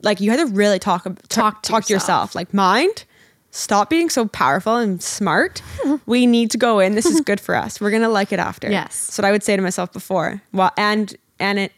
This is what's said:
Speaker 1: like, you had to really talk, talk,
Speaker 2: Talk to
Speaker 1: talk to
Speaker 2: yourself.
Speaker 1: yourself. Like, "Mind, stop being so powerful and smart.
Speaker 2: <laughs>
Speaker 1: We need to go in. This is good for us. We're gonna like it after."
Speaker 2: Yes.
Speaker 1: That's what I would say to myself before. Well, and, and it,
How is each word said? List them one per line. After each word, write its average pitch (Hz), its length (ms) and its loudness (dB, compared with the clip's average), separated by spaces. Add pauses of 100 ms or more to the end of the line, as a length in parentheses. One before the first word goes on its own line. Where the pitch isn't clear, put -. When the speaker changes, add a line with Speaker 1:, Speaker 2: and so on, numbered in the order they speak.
Speaker 1:
like, 208 180 0
you 202 100 2
had 262 100 2
to 330 60 2
really 202 340 2
talk, 180 240 -2
talk, 185 100 -8 (140)
Speaker 2:
Talk 214 340 0
to - 80 -8
Speaker 1:
talk 220 160 0
to 208 60 -2
Speaker 2:
yourself. 170 380 0
Speaker 1:
yourself. - 40 -18
Like, 180 180 -8
"Mind, 208 520 2 (480)
stop 202 360 0
being 330 220 2
so 233 160 0
powerful 185 500 0
and 202 260 -2
smart. 214 600 -2 (220)
Speaker 2:
<laughs> 285 220 -2
Speaker 1:
We 247 200 4
need 233 240 4
to 233 80 -4
go 226 220 2
in. 196 160 2
This 233 100 0
is 320 140 2
good 202 200 -2
for 175 140 -4
us. 117 260 -4
We're 208 120 0
gonna 226 160 2
like 208 240 0
it 185 80 -2
after." - 280 -6
Speaker 2:
Yes. - 380 -4
Speaker 1:
That's - 120 -8
what 202 60 0
I 196 60 4
would 208 140 0
say 214 120 2
to 190 60 0
myself 180 300 -4
before. 185 500 -4 (100)
Well, 190 240 2
and, 208 380 0 (260)
and 202 180 -2
it, 196 200 -4